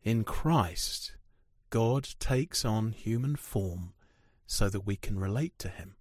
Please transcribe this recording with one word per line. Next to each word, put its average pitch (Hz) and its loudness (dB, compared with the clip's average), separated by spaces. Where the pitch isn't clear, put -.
in 113 2
Christ, - 0
God 117 2
takes - 0
on 110 2
human 123 -2
form 90 -4
so - 2
that 98 -2
we 101 0
can - -2
relate 107 -2
to - -8
him. 92 -14